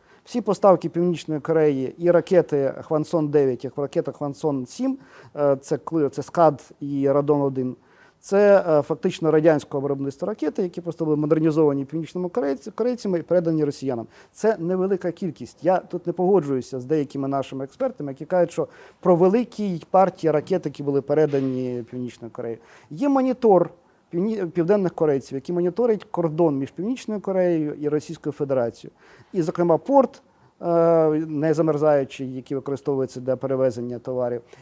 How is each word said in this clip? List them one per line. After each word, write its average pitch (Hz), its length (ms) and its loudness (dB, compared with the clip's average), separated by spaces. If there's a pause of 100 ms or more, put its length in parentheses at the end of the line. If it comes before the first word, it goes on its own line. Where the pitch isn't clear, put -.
(260)
Всі 240 160 -6
поставки 185 480 4
Північної 165 520 -2
Кореї 151 560 0
і 170 140 2
ракети 156 680 2
Хвансон 151 460 -2
дев'ять, 139 360 2
як 131 140 -10
в 147 40 -4
ракетах 143 340 -4
Хвансон 139 500 -4
сім, 135 320 -4 (380)
е, 143 260 2
це - 140 -6
кли-, 147 340 -2
це 139 140 -8
скад 156 380 2 (180)
і 139 320 -2
Радон 143 300 2
один, 131 340 -4 (440)
це, 202 480 4
е, 156 140 4
фактично 160 500 -2
радянського 151 500 2
виробництва 139 460 -6
ракети, 220 360 -4
які 180 180 -8
просто 170 240 -6
були 151 120 0
модернізовані 151 680 2
північними 165 440 -6
корейці-, 262 420 -4
корейцями 220 480 -2
і - 20 -8
передані 165 420 0
росіянам. 135 440 -4 (240)
Це - 280 0
невелика 185 520 -2
кількість. 156 520 -10
Я 180 140 4
тут - 300 -8
не 170 60 -4
погоджуюся 143 680 0
з 127 60 -12
деякими 139 420 -2
нашими 135 360 -6
експертами, 151 480 -8
які 143 140 -14
кажуть, 175 260 0
що 156 160 -4 (320)
про 175 160 4
великі 190 760 0
партії 185 400 2
ракет, 160 340 -2
які 143 180 -8
були 139 180 0
передані 135 880 0
Північної 120 400 -12
Кореї. 117 260 -10 (320)
Є 214 200 -4
монітор 254 600 4 (400)
півні-, 196 360 -4
південних 175 480 0
корейців, 139 420 -2
який 175 200 -6
моніторить 180 480 0
кордон 160 540 0
між 135 140 -6
Північною 214 500 -8
Кореєю 175 520 0
і 147 160 -6
Російською 151 440 -6
Федерацією. 131 600 -4 (380)
І, 190 80 -2
зокрема, 170 360 2
порт, 269 440 2 (400)
е, - 40 -6 (440)
не 156 440 0
замерзаючий, 147 840 0
який 131 220 -8
використовується 131 640 -4
для 127 140 -2
перевезення 123 640 -2
товарів, 123 420 -4 (200)